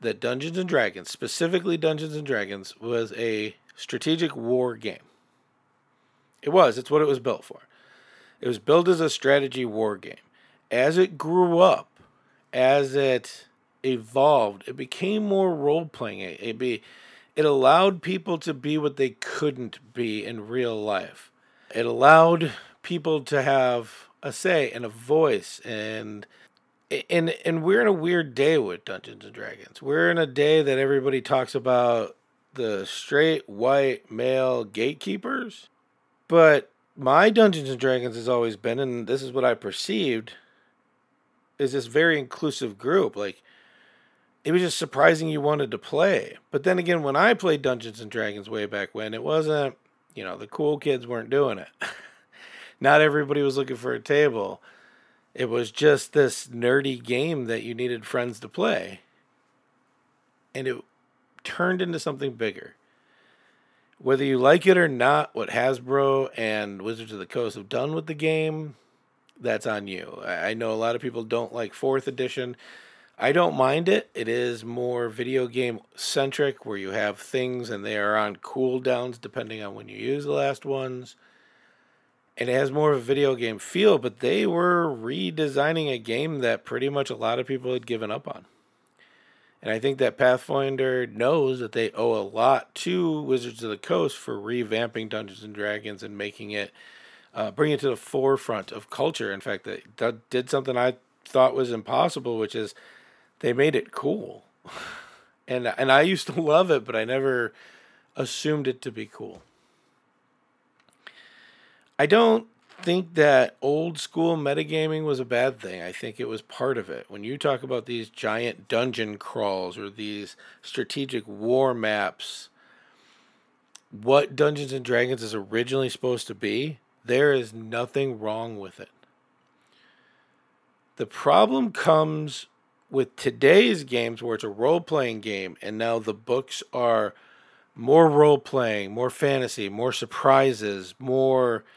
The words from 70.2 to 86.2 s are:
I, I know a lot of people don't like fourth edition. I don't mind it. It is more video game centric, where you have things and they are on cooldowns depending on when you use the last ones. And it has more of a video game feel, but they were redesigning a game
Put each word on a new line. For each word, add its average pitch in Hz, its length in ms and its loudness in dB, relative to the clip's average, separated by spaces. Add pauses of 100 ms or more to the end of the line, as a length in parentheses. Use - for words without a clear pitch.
I, 90 220 -4
I 110 60 -4
know 113 180 -4
a - 20 -2
lot 113 220 -2
of 113 40 -8
people 120 220 -8
don't 113 320 -4
like 117 180 -6
fourth 135 360 -2
edition. 127 480 -6 (600)
I 123 140 2
don't 170 240 4
mind 139 340 2
it. 208 240 2
It 113 140 -6
is 117 380 -2
more 120 440 -4
video 123 380 -2
game 120 320 -2 (160)
centric, 139 720 -2
where 107 100 -8
you 95 140 -8
have 104 300 -2
things 127 500 -4
and 101 140 -8
they 107 120 -4
are 104 200 0
on 107 200 0
cooldowns 127 840 -2
depending 110 420 -10
on 101 140 -12
when 107 120 -18
you 104 100 -16
use 135 260 -4
the 143 80 -4
last 139 320 -2
ones. 131 500 -6 (1200)
And 117 120 -4
it 123 60 0
has 135 180 0
more 151 180 2
of 139 80 2
a 120 40 -8
video 135 340 0
game 113 240 -6
feel, 190 380 2
but 120 200 -8
they 202 300 0
were 175 380 2
redesigning 151 1080 -2
a 123 60 -4
game 131 420 -4